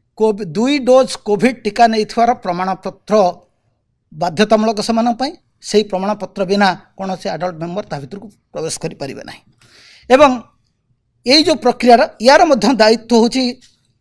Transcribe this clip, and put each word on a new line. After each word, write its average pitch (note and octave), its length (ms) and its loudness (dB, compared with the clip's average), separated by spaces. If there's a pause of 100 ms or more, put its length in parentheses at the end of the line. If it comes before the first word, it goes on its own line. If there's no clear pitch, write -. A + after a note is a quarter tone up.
(180)
କୋଭି-, A3 280 -2
ଦୁଇ A3 340 -2
ଡୋଜ୍ B3+ 380 2
କୋଭିଡ୍ G#3 460 0
ଟିକା G#3+ 240 2
ନେଇଥିବାର A3+ 460 0
ପ୍ରମାଣପତ୍ର F#3 840 -6 (960)
ବାଧ୍ୟତାମୂଳକ G#3 680 0
ସେମାନଙ୍କ A3+ 360 -2
ପାଇଁ। C#4+ 160 -6 (280)
ସେଇ G#3+ 220 0
ପ୍ରମାଣପତ୍ର G3+ 640 -6
ବିନା G3 240 0 (260)
କୌଣସି F#3+ 340 -10
ଆଡଲ୍ଟ F3 260 -8
ମେମ୍ବର F3 300 -10
ତା D3+ 140 -12
ଭିତରକୁ E3 280 -16 (220)
ପ୍ରବେଶ D#3 300 -8
କରିପାରିବେ D3 440 -12
ନାହିଁ। - 180 -20 (680)
ଏବଂ C4+ 220 4 (960)
ଏଇ C#4+ 180 2
ଯୋଉ E4 120 2
ପ୍ରକ୍ରିୟାର, A#3+ 460 2 (200)
ୟାର C#4 240 6
ମଧ୍ୟ A#3+ 280 0
ଦାୟିତ୍ୱ A3 400 2
ହେଉଛି A#3+ 300 2 (580)